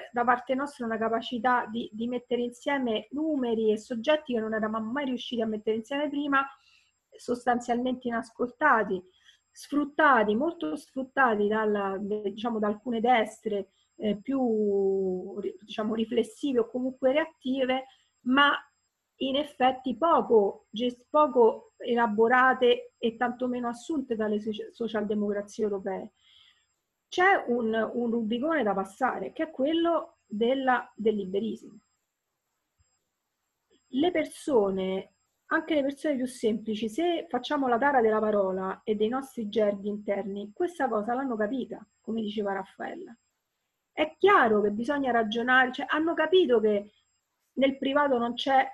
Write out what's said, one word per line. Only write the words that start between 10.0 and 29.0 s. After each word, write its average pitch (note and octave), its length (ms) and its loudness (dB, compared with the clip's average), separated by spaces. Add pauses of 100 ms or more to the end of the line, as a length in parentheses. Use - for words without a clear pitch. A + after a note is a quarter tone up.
molto D4+ 420 -4
sfruttati B3 720 0
dalla, G#3 520 0
diciamo, G#3 600 -4
da G#3+ 80 0
alcune A3+ 340 -4
destre, G#3+ 720 0 (260)
eh, G#3 180 -2
più, G3 1200 0 (220)
diciamo, G#3+ 360 -6
riflessive A#3+ 640 -2
o A3+ 100 0
comunque C4 420 -2
reattive, C4 760 -2 (400)
ma C#4+ 260 4 (640)
in C4+ 180 -2
effetti C4 600 0
poco, A#3 720 2
gest-, A#3+ 400 -6
poco C4+ 640 4
elaborate A#3+ 1200 4
e A3+ 200 -4
tantomeno B3 500 -4
assunte A#3+ 480 -4
dalle G#3+ 240 0
soci-, G#3+ 320 -8
socialdemocrazie G#3 920 -4
europee. G3 480 -6 (960)
C'è F#4 380 4
un, A#3+ 260 0 (220)
un A#3+ 160 -2
rubicone A#3+ 520 0
da G3+ 100 0
passare, G3 600 -4